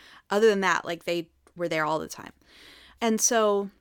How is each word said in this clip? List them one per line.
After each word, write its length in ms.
Other 180
than 140
that, 240
like, 200
they 240
were 140
there 160
all 140
the 80
time. 260
And 180
so 500